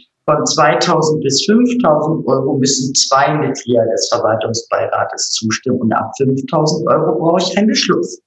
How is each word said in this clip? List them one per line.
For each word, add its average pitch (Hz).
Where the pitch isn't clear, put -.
Von 151
zweitausend 156
bis 135
fünftausend 160
Euro 135
müssen 127
zwei 143
Mitglieder 127
des -
Verwaltungsbeirates -
zustimmen 123
und 110
ab -
fünftausend 135
Euro 156
brauche 170
ich -
einen 214
Beschluss. -